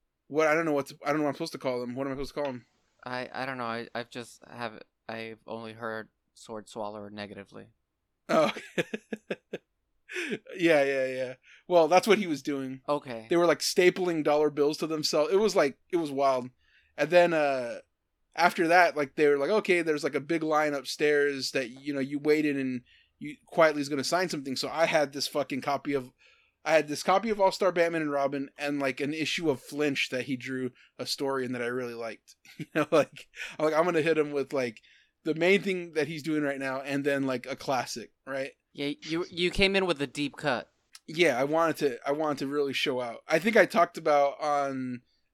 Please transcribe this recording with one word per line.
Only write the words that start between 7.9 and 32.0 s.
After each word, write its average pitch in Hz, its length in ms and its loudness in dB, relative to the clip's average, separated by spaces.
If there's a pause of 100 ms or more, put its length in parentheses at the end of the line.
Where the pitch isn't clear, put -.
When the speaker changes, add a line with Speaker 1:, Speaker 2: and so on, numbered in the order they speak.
Speaker 1:
Oh, 156 200 2 (140)
<laughs> - 140 -10
okay. - 80 -2 (1700)
Yeah, 165 260 4
yeah, 135 240 0
yeah. 127 280 -6 (340)
Well, 170 180 6
that's 180 220 6
what 190 100 6
he 196 80 -4
was 139 160 -4
doing. 135 460 -6
Speaker 2:
Okay. 123 420 -4
Speaker 1:
They 175 60 4
were, 175 100 4
like, 151 140 2
stapling 180 640 2
dollar 151 260 4
bills 147 280 0
to 170 80 -4
themselves. 156 460 0
It 190 40 6
was, 202 180 4
like, 147 240 2 (140)
it 180 40 2
was 160 140 -2
wild. 131 400 0 (480)
And 151 120 0
then, 175 220 8
uh, 131 460 0 (560)
after 170 340 2
that, 170 280 6
like, 143 180 -2
they 151 140 6
were 143 100 4
like, 143 120 0
"Okay, 202 320 2
there's, 156 200 0
like, 147 140 -2
a 135 40 -4
big 160 220 -2
line 151 320 2
upstairs 143 800 0
that, 131 180 -2
you 139 240 -6
know, 135 60 -2
you 139 180 -2
wait 151 260 4
in 143 140 0
and 127 240 -4 (360)
you 147 180 -12 (100)
quietly 156 360 4
is 135 60 -6
gonna 143 140 -2
sign 175 260 0
something." 139 280 -6
So 143 120 -4
I 156 180 0
had 147 260 2
this 139 160 -6
fucking 139 320 -4
copy 143 340 -2
of, 127 160 -4 (540)
I 156 80 0
had 151 160 4
this 147 160 -6
copy 196 260 2
of 202 100 -2
All-Star 190 300 2
Batman 170 320 2
and 147 80 -2
Robin 139 480 -2
and, 143 220 -2
like, 135 200 -2
an 143 140 -4
issue 160 340 -2
of 127 140 -2
Flinch 143 480 -2
that 127 140 -4
he 131 120 -4
drew 127 360 -6 (260)
a 123 80 -10
story 135 380 -2
in 123 80 -6
that 120 100 -6
I 117 40 -4
really 120 280 -6
liked. 113 400 -12 (120)